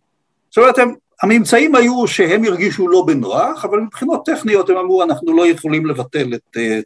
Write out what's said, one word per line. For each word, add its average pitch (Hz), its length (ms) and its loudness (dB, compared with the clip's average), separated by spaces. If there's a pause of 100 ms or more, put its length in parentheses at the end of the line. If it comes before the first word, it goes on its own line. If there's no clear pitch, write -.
(500)
זאת - 80 -14
אומרת, 247 200 4
הם, 240 160 2 (300)
הממצאים 233 520 2
היו 240 320 2
שהם 196 360 0
הרגישו 190 440 -2
לא 175 200 4
בנוח, 151 580 -2
אבל 202 140 -2
מבחינות 247 460 -6
טכניות 202 440 0
הם 185 80 2
אמרו, 185 260 0
"אנחנו 160 340 0
לא 175 100 4
יכולים 160 380 -2
לבטל 127 480 -4
את, - 240 -12
אה, 110 280 -2